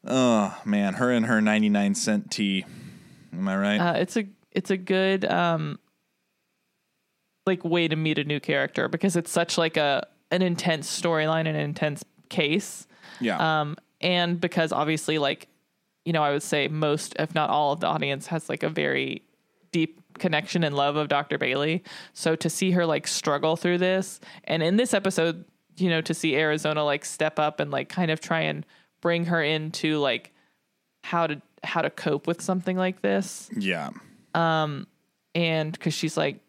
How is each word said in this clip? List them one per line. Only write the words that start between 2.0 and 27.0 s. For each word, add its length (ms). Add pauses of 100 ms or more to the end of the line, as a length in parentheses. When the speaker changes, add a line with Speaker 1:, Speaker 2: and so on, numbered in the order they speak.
Speaker 1:
tea. 340 (680)
Am 120
I 120
right? 200
Speaker 2:
Uh, 200
it's 180
a, 100 (260)
it's 180
a 80
good, 480
um, 520 (1700)
like, 180
way 240
to 80
meet 220
a 60
new 160
character 480
because 280
it's 140
such, 280
like, 180
a, 300 (240)
an 120
intense 460 (120)
storyline, 460
an 100
intense 480 (240)
case. 580 (340)
Speaker 1:
Yeah. 400
Speaker 2:
Um, 160 (240)
and 400
because 320
obviously, 460
like, 300 (560)
you 80
know, 100
I 100
would 100
say 260
most, 500
if 160
not 160
all 220
of 80
the 60
audience 420
has, 200
like, 140
a 60
very 540 (500)
deep 260 (220)
connection 420
and 140
love 200
of 120
Doctor 300
Bailey. 440 (300)
So 240
to 120
see 240
her, 140
like, 220
struggle 480
through 220
this, 420 (240)
and 180
in 140
this 180
episode, 500 (320)
you 140
know, 120
to 120
see 220
Arizona, 480
like, 200